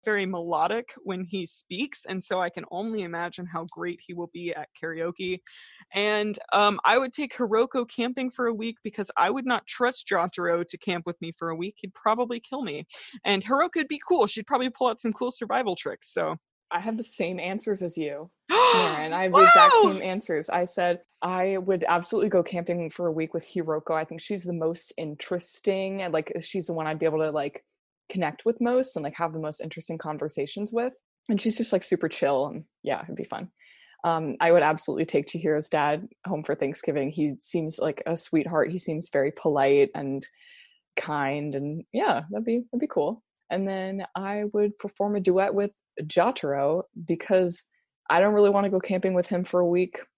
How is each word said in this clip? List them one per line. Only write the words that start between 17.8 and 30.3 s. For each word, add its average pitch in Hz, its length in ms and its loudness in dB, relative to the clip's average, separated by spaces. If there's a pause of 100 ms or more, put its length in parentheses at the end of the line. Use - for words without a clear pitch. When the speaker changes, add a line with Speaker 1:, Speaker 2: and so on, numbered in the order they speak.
Speaker 2:
as 170 160 -6
you, 151 320 -6 (100)
Speaker 1:
<gasps> - 100 -16
Speaker 2:
Lauren. 440 600 4
I 381 120 0
have 427 80 2
the 539 60 8
exact 659 360 12
Speaker 1:
Wow! 427 180 8
Speaker 2:
same - 100 -4
answers. 185 460 -2
I 180 180 2
said 175 340 0 (200)
I 185 380 0
would 185 300 0
absolutely 175 400 2
go 180 160 4
camping 175 460 -4
for 175 180 -4
a 160 40 0
week 160 220 -2
with 165 100 -4
Hiroko. 160 480 -2
I 160 120 0
think 165 160 -12
she's 190 240 -6
the 175 80 -4
most 165 440 -2
interesting, 190 1080 -4
and, 170 120 -4
like, 156 180 -2 (100)
she's 185 260 -6
the 175 60 -6
one 160 120 -2
I'd 156 140 -2
be 160 60 2
able 156 140 2
to, 156 120 0
like, 147 320 -4 (440)
connect 160 360 -4
with 226 160 0
most 247 360 2
and, 160 80 -4
like, 147 120 -6
have 165 160 -2
the 160 80 -8
most 156 200 -6
interesting 165 380 -10
conversations 151 720 -6